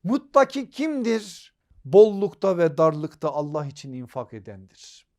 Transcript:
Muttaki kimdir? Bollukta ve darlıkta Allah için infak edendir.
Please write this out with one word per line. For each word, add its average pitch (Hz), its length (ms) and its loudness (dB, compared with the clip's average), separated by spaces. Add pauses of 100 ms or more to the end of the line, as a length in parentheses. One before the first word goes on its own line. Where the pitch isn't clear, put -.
Muttaki 262 640 0
kimdir? 233 800 -6 (320)
Bollukta 196 720 4
ve 160 200 2
darlıkta 156 520 0
Allah 147 360 -6
için 139 260 -16
infak 123 420 -12
edendir. 95 720 -20 (120)